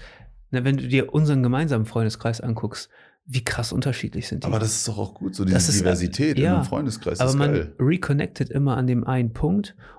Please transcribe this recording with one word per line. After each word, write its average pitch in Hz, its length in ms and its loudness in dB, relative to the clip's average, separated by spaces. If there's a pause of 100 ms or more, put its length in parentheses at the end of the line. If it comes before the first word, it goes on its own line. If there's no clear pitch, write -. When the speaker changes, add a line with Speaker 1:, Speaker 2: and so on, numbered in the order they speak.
(520)
Speaker 1:
Na, 127 120 0
wenn 135 140 2
du 131 100 -4
dir 131 260 2
unseren 147 300 4
gemeinsamen 127 420 2
Freundeskreis 113 560 -2
anguckst, - 480 -6 (360)
wie 127 180 -2
krass - 280 -4
unterschiedlich 123 560 -4
sind - 160 -6
die. - 40 -4
Speaker 2:
Aber 110 120 0
das 107 160 -2
ist - 120 -4
doch 104 100 -6
auch 101 160 -6
gut, - 200 -8
so 101 120 -2
diese 95 100 4
Speaker 1:
Das 87 140 4
ist, 101 100 2
Speaker 2:
Diversität 90 580 0
in 131 60 2
Speaker 1:
ja, 165 120 4
Speaker 2:
einem 165 100 2
Freundeskreis - 560 -4
Speaker 1:
aber 127 80 4
Speaker 2:
ist 135 80 2
Speaker 1:
man 143 160 2
Speaker 2:
geil. 78 260 -2
Speaker 1:
reconnectet 143 680 0
immer 139 260 0
an 127 100 0
dem 123 200 2
einen 127 280 0
Punkt 185 420 0 (240)